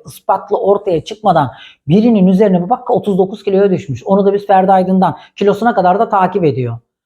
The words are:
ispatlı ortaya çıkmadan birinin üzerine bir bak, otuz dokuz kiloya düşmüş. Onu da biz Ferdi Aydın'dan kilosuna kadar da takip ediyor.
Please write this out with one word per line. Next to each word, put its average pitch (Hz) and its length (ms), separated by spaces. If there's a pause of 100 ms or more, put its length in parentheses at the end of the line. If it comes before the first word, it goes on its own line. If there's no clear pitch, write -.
ispatlı 196 520
ortaya 202 460
çıkmadan 170 480 (360)
birinin 208 400
üzerine 185 380
bir 190 40
bak, 247 220
otuz 202 260
dokuz 196 260
kiloya 196 280
düşmüş. 135 340
Onu 196 200
da 202 80
biz 202 120
Ferdi 190 260
Aydın'dan 185 460 (180)
kilosuna 202 380
kadar 185 260
da 220 100
takip 190 340
ediyor. 120 360 (260)